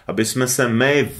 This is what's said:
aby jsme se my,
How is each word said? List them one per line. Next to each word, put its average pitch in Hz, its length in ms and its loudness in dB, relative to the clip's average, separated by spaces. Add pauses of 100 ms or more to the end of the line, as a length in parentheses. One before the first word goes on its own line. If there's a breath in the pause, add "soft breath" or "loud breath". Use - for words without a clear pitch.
aby 107 180 -2
jsme 127 240 -2
se 127 200 0
my, 127 520 2